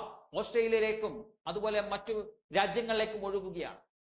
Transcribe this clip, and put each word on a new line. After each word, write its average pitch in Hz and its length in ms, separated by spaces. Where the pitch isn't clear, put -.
ഓസ്ട്രേലിയയിലേക്കും 220 1000
അതുപോലെ 208 340
മറ്റു 202 520
രാജ്യങ്ങളിലേക്കും 214 680
ഒഴുകുകയാണ്. 180 540